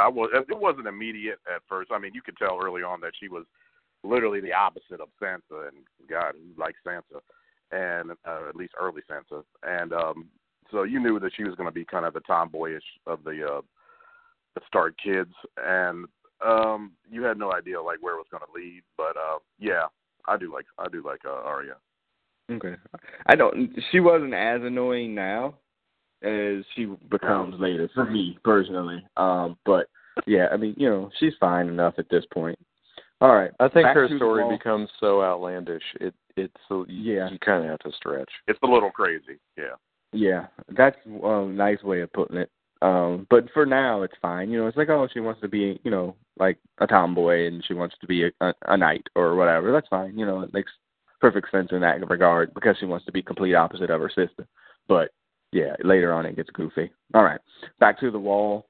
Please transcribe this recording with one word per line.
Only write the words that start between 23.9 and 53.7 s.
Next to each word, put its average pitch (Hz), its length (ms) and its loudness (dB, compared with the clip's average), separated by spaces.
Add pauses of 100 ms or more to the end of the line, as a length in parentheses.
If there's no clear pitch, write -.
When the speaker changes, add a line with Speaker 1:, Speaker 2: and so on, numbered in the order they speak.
Speaker 2:
She 180 100 4
wasn't 160 320 4
as 113 300 0
annoying 123 520 -4
now 110 400 -4 (680)
as 104 400 -2 (120)
she 120 100 -4 (240)
becomes 95 460 -2
Speaker 1:
Yeah. 90 60 -8
Speaker 2:
later 85 280 0
for 127 160 -2
me 101 380 -4
personally. 92 600 0 (140)
Um, 90 480 0
but 95 240 4 (380)
yeah, 92 240 4
I 101 60 2
mean, 107 200 -4
you 139 120 0
know, 101 280 -2
she's 160 200 2
fine 87 300 2
enough 85 300 0
at 82 120 -6
this 85 180 2
point. 82 320 -6 (600)
All 131 140 10
right, 95 240 4
Speaker 3:
I 127 100 6
think 165 160 6
Speaker 2:
back 131 100 6
Speaker 3:
her 139 120 6
Speaker 2:
to 151 60 -4
the 143 60 0
Speaker 3:
story 110 240 2
Speaker 2:
wall. 117 140 0
Speaker 3:
becomes 107 320 -2 (100)
so 98 240 4
outlandish. 90 600 -4 (160)
It, 92 140 -6 (220)
it's 95 200 -6 (120)
so 92 200 -6
you, 107 280 -6
Speaker 2:
Yeah. 92 140 -4
Speaker 3:
you 92 100 -12
kinda 90 280 2
have 78 120 -6
to 76 140 -12
stretch. 69 380 -8 (160)
Speaker 1:
It's 110 160 0
a 131 40 2
little 113 240 4
crazy, 78 480 -4 (180)
yeah. 65 180 -10 (360)
Speaker 2:
Yeah, 95 360 0 (220)
that's 131 360 4
a 107 400 -2
nice 101 380 0
way 95 180 -2
of 85 120 -10
putting 90 240 -2
it. - 140 -6 (320)
Um, 90 460 2
but 120 220 8
for 151 140 2
now, 131 360 0
it's 92 200 -6
fine. 90 280 -4
You 117 100 -2
know, 113 80 0
it's 113 100 -6
like, 151 120 2
oh, 147 180 2
she 123 140 -10
wants 110 200 -6
to 104 60 -4
be, 98 360 -2
you 120 80 -4
know, 92 240 -2 (220)
like, 95 200 2 (220)
a 104 80 4
tomboy 87 600 4
and 85 160 -8
she - 120 -8
wants 87 240 -6
to 87 80 -18
be 87 180 2
a, 87 60 0 (100)
a, 90 120 2 (140)
a 98 100 4
knight 80 380 2
or 85 200 4
whatever. 87 360 4
That's 147 160 2
fine. 95 300 -4
You 110 80 -2
know, 95 160 -2
it 92 120 -10
makes 98 180 -4 (480)
perfect 101 320 4
sense 92 200 0
in 90 100 -2
that 85 280 2
regard 85 460 4
because 101 240 4
she - 80 -6
wants 87 180 -6
to - 60 -10
be 92 100 -2
complete 92 320 0
opposite 85 380 2